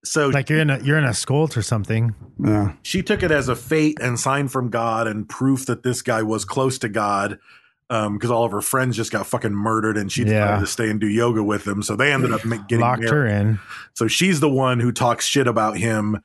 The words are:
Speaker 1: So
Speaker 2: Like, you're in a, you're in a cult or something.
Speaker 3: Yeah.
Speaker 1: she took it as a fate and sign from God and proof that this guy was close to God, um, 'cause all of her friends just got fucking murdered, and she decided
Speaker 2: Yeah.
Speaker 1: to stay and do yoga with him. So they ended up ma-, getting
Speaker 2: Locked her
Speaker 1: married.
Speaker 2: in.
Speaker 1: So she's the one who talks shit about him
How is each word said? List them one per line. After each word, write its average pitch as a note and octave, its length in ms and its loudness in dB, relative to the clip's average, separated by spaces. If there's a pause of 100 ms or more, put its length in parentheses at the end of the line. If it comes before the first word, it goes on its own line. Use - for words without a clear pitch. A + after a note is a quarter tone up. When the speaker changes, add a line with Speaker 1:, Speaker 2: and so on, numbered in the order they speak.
Speaker 1:
So D3 240 2
Speaker 2:
Like, C3+ 200 0
you're D#3 100 2
in D#3 100 2
a, C3+ 120 0
you're C#3+ 160 2
in D3+ 60 4
a B2 100 2
cult C#3+ 440 0
or A2+ 40 0
something. A2 520 0 (280)
Speaker 3:
Yeah. G#2 320 0 (100)
Speaker 1:
she F#3 200 -4
took G#3 180 0
it F3 100 2
as C#3 180 2
a A#2+ 60 2
fate D#3 440 0
and A#2+ 180 -2
sign C#3 300 0
from B2+ 220 -2
God A2+ 380 -2
and G#2+ 200 -6
proof C3+ 380 0
that - 180 -4
this B2 180 -2
guy A2+ 220 0
was G#2+ 220 -2
close C3 340 -2
to A#2+ 80 -4
God, G2+ 500 -2 (520)
um, G#2+ 280 -2
'cause A#2+ 140 -2
all A#2 140 2
of G2+ 80 -2
her G#2 80 -2
friends B2+ 340 0
just A2 160 -4
got G#2 160 -4
fucking A2+ 260 -2
murdered, G#2+ 440 0
and G2+ 120 -4
she - 140 -2
decided G#2 300 4
Speaker 2:
Yeah. G#2 60 2
Speaker 1:
to F#2+ 80 0
stay A2 220 -2
and G#2+ 120 -2
do G#2+ 60 0
yoga A2 360 2
with G#2 240 -2
him. G2+ 140 -2
So G2+ 160 -4
they C#3 160 2
ended B2+ 180 0
up A2 140 -4
ma-, A2+ 120 -2 (120)
getting A#2 100 2
Speaker 2:
Locked A#2 300 0
her C#3 160 2
Speaker 1:
married. G#2 160 2
Speaker 2:
in. G#2+ 180 2 (340)
Speaker 1:
So A2+ 140 0
she's F3 320 2
the D3+ 100 4
one C3 300 2
who A#2+ 140 2
talks A#2+ 320 0
shit C3+ 220 2
about A2 300 0
him G#2+ 480 0